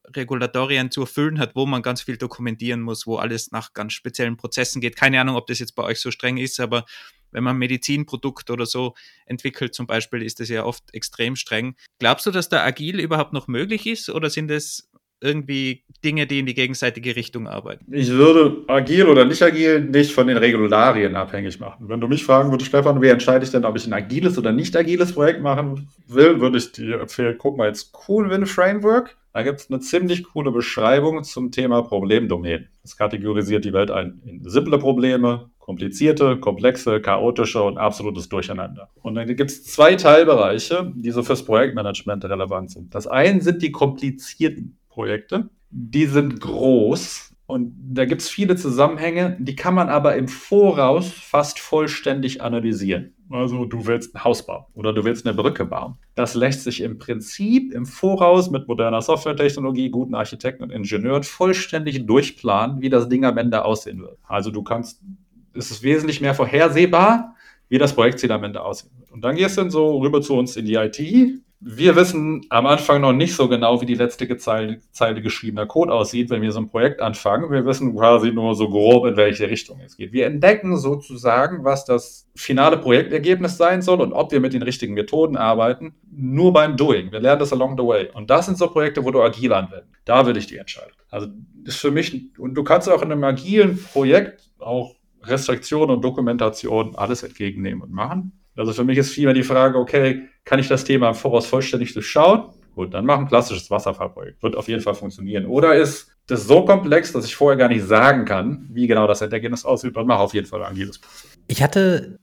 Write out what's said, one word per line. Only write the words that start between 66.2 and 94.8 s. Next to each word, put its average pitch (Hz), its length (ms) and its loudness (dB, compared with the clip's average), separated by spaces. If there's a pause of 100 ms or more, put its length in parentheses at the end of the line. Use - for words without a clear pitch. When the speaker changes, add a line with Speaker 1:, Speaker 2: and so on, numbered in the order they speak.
Speaker 2:
mehr 139 140 0
vorhersehbar, 170 1040 2 (320)
wie 127 100 2
das 143 160 4
Projektziel 123 380 2
am 104 100 -2
Ende 101 220 -10
aussehen 101 340 -10
wird. - 140 -20
Und 110 80 -18
dann 127 160 -2
gehst 190 200 0
du 202 40 0
dann 185 100 -2
so 156 280 2
rüber 143 240 2
zu 143 120 -2
uns 127 220 -2
in 110 100 -8
die 107 80 -2
I 107 160 0
T. 240 440 2 (260)
Wir 131 360 4
wissen 160 540 2
am 120 160 2
Anfang 147 340 4
noch 135 120 4
nicht 160 220 0
so 131 140 2
genau, 120 320 2
wie 123 60 -4
die 120 100 -2
letzte 120 320 -4
Gezeil-, 110 520 -4 (120)
Zeile 110 280 -2
geschriebener 107 460 -6
Code 160 260 0
aussieht, 120 380 -2
wenn 113 100 -2
wir 107 120 -2
so 110 80 -6
ein 107 80 -6
Projekt 127 320 0
anfangen. 110 500 -2
Wir 135 160 0
wissen 131 300 -2
quasi 113 340 6
nur 113 240 -2
so 104 160 0
grob, 117 360 6
in 107 100 0
welche 104 340 2
Richtung - 300 -8
es - 160 -20
geht. 104 160 -12
Wir 123 140 0
entdecken 180 500 2
sozusagen, 135 880 -2
was 139 200 0
das - 520 -4
finale 147 420 4
Projektergebnis 156 800 2
sein 180 260 2
soll 180 180 2
und - 120 0
ob - 180 -2
wir 143 80 2
mit 131 140 2
den 123 100 -2
richtigen 117 320 -6
Methoden 147 420 0
arbeiten, 113 580 0 (140)
nur 147 440 2
beim 151 240 4
Doing. 113 340 2
Wir 107 80 -10
lernen 135 220 4
das 143 120 0
along 131 240 -2
the 127 80 -2
way. 107 300 2
Und 107 160 -12
das 165 160 4
sind 185 100 -4
so 175 120 0
Projekte, 151 360 -2
wo 127 60 0
du 127 100 2
agil 117 320 2
anwenden. 95 360 -2 (160)
Da 127 220 4
würde 117 120 0
ich - 80 -8
die - 120 -18
Entscheidung. - 340 -18 (180)
Also 104 160 -10 (380)
ist - 160 -10
für 143 100 0
mich, 147 480 -4
und 131 160 -10
du 147 80 -2
kannst 165 260 2
auch 180 140 4
in 156 80 -4
einem 147 140 -2
agilen 185 580 2 (100)
Projekt 139 560 2 (120)
auch 123 340 -6 (300)